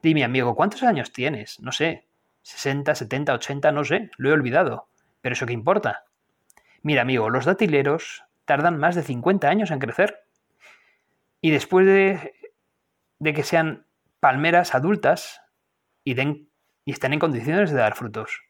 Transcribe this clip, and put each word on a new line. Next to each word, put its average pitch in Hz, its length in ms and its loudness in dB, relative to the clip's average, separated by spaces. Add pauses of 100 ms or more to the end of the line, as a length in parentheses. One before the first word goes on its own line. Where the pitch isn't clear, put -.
Dime, 156 220 2
amigo, 120 320 0
¿cuántos 196 260 0
años 190 300 0
tienes? 127 480 -8
No 127 120 -12
sé, - 360 -4 (340)
sesenta, 143 540 -4
setenta, 135 380 -4
ochenta, 139 380 -2
no 120 120 -2
sé, 175 340 -4
lo 135 120 -2
he 156 40 4
olvidado. 135 540 0 (340)
Pero 123 120 -4
eso 127 120 -6
qué 120 80 -6
importa. 120 520 -2 (760)
Mira, 143 220 2
amigo, 123 260 0
los 123 160 -2
datileros 156 800 0 (220)
tardan 151 340 2
más 170 160 2
de 165 80 -2
cincuenta 143 460 0
años 196 200 0
en 151 80 -2
crecer. 123 460 -2 (1160)
Y 160 100 2
después 185 340 4
de, 196 480 4 (840)
de 151 140 0
que 147 100 -2
sean 160 420 -2 (340)
palmeras 165 540 2
adultas 160 680 0 (600)
y 131 120 -4
den, 143 340 -4 (360)
y - 80 -8
estén 135 200 -4
en 151 60 -2
condiciones 156 500 0
de 143 80 -2
dar 107 160 2
frutos. 110 560 -10